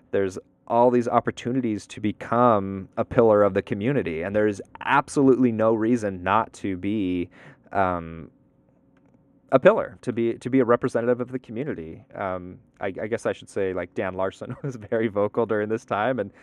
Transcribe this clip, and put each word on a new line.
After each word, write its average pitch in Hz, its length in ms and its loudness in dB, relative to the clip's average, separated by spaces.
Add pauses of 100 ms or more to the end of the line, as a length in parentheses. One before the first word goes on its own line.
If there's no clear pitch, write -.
(120)
there's 98 260 -2 (300)
all 120 240 4
these 120 160 2
opportunities 120 800 -2
to - 120 -16
become 104 880 0 (100)
a 113 60 -2
pillar 110 400 4
of 95 100 4
the 101 80 0
community, 104 600 -2
and 101 140 -4
there 107 120 2
is 101 140 -4 (200)
absolutely 131 720 4
no 110 220 2
reason 107 480 0
not 98 320 0
to 95 240 -6
be, 90 520 -2 (420)
um, 85 580 -4 (1200)
a 131 80 6
pillar, 170 420 4
to 123 120 -6
be, 117 220 0
to 123 140 -12
be 131 100 4
a 123 60 4
representative 120 560 2
of 123 100 -10
the 131 80 -6
community. 104 640 -10 (120)
Um, 92 440 -8 (220)
I, 101 60 -4
I 101 200 -6
guess 110 180 -4
I 107 80 0
should - 160 -16
say, 95 240 -2
like, 90 220 -6
Dan 95 180 -4
Larson 95 460 -6
<laughs> - 40 -12
was 135 120 -8
very 113 320 -2
vocal 104 380 -2
during 107 240 -2
this 113 160 -4
time, 120 340 -2
and, 101 120 -6 (120)